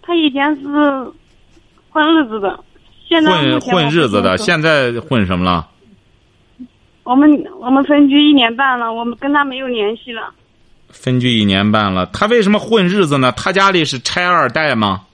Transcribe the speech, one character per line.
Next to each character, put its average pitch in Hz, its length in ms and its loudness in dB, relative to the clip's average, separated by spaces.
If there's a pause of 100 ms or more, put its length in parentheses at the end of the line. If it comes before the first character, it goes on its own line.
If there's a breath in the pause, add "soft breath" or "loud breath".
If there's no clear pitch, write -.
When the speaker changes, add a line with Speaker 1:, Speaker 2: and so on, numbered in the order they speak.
Speaker 1:
他 349 160 -6
以 311 140 0
前 277 260 -2
是 277 60 -16 (1300)
混 311 120 -2
日 311 240 0
子 220 140 -8
的， - 240 -8 (420)
现 330 160 0
在 311 80 2
目 160 120 0
前 139 100 0
我 - 80 0
不 - 0 -
清 - 100 -8
楚。 185 60 2
Speaker 2:
混， 165 80 2
混 147 100 -2
日 156 140 2
子 101 140 0
的， 92 160 0
现 170 220 -2
在 139 400 0
混 110 260 -2
什 90 120 -2
么 90 60 -2
了？ 87 240 -2 (1300)
Speaker 1:
我 247 120 -2
们， 294 160 6 (300)
我 247 100 -6
们 269 140 2
分 285 240 4
居 294 200 4
一 302 40 6
年 233 240 2
半 254 220 0
了， 226 140 -4
我 233 120 -8
们 233 140 -6
跟 277 140 -4
他 285 120 2
没 262 140 -8
有 262 100 -10
联 220 300 -4
系 - 140 -20
了。 220 200 -14 (560)
Speaker 2:
分 127 320 -2
居 123 180 0
一 104 60 2
年 98 260 2
半 104 220 0
了， 92 140 -2
他 - 200 -4
为 233 160 2
什 196 80 2
么 208 80 2
混 208 300 0
日 190 180 0
子 143 120 0
呢？ 127 140 2
他 - 200 -4
家 196 180 2
里 175 140 0
是 135 160 -6
拆 - 240 -4
二 170 240 2
代 147 260 -2
吗？ 101 400 -2